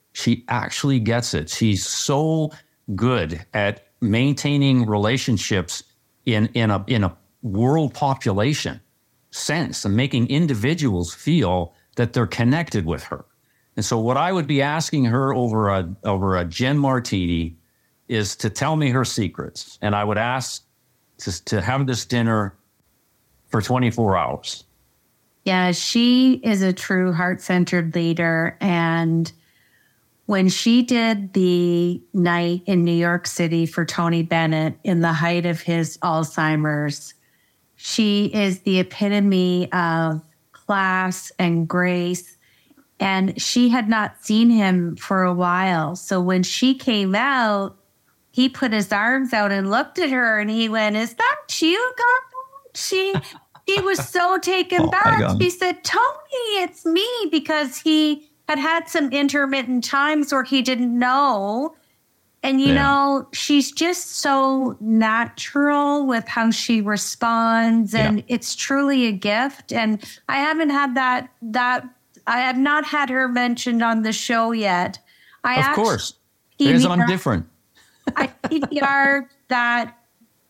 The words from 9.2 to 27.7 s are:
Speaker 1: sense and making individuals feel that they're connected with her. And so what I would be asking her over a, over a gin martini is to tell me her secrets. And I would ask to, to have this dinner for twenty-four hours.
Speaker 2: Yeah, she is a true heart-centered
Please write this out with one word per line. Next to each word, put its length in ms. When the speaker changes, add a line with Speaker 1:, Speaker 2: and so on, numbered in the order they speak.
Speaker 1:
sense 540
and 100
making 340
individuals 840
feel 600
that 160
they're 140
connected 600
with 180
her. 200
And 80
so 140
what 180
I 160
would 140
be 160
asking 420
her 300
over 340
a, 340
over 340
a 80
gin 340
martini 760
is 280
to 140
tell 240
me 160
her 140
secrets. 800
And 120
I 80
would 160
ask 460
to, 260
to 160
have 260
this 180
dinner 520
for 140
twenty-four 540
hours. 480
Speaker 2:
Yeah, 260
she 720
is 180
a 120
true 400
heart-centered 800